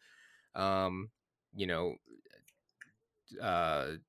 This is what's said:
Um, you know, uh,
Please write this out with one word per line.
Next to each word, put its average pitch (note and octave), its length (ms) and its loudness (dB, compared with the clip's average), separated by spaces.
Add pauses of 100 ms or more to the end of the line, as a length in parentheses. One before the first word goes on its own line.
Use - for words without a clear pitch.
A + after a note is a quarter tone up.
(540)
Um, F#2+ 560 0 (440)
you G2+ 120 -2
know, E2+ 300 0 (1400)
uh, D#2+ 580 2 (120)